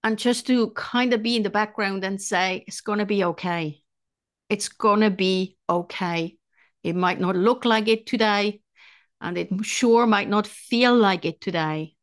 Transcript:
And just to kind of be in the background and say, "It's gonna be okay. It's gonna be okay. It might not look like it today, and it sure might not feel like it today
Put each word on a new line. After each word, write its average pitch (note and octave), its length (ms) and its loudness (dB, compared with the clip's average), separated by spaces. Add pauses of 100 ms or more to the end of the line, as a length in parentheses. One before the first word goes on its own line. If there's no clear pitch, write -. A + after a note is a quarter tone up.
And A3 160 -2
just A#3+ 280 0
to B3 240 2
kind B3 420 -2
of A3+ 100 0
be A#3 140 -2
in A3+ 60 0
the G3+ 80 0
background G#3 540 -2
and G3 160 -4
say, F#3+ 460 -2
"It's - 140 -14
gonna G#3 260 -2
be G3 180 0
okay. E3+ 580 -4 (680)
It's G3+ 200 -4
gonna G#3+ 420 2
be F#3 480 -2 (100)
okay. E3+ 680 -4 (440)
It E3+ 140 -2
might F3+ 240 0
not F#3 160 0
look A#3 280 2
like A3 240 2
it A3+ 180 0
today, G#3 560 0 (580)
and F3 160 -6
it F3 140 -6 (120)
sure A#3 440 4
might G#3 220 2
not G#3 180 0
feel A#3+ 480 2
like G3 300 4
it D#3+ 160 -4
today D#3+ 640 -4